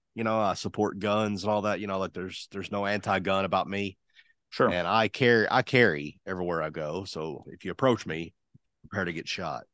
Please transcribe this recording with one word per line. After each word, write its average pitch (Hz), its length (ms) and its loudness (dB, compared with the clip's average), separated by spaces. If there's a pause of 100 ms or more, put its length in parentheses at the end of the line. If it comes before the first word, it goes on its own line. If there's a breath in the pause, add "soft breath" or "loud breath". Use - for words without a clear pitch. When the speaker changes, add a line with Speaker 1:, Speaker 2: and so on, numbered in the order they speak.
(140)
Speaker 1:
You 113 100 -4
know, 110 140 2
I 98 160 2
support 101 460 -2
guns 104 420 0
and 104 80 0
all 107 120 2
that. 101 180 0
You 104 80 -6
know, 98 100 -2
like, 92 140 -4
there's, 90 400 -10
there's 98 180 -8
no 101 160 -2
anti-gun 98 580 2
about 92 240 0
me. 98 300 -4 (520 soft breath)
Speaker 2:
Sure. 127 200 2
Speaker 1:
And 87 160 0
I 110 220 4
carry, 120 420 4
I 127 120 4
carry 78 640 2
everywhere 87 360 -2
I 78 80 -2
go. 80 340 -4
So 78 440 -8
if - 160 -16
you 90 80 -4
approach 123 340 2
me, 85 260 -6 (560)
prepare 98 180 -2
to 85 60 -4
get 80 160 -10
shot. 78 460 -6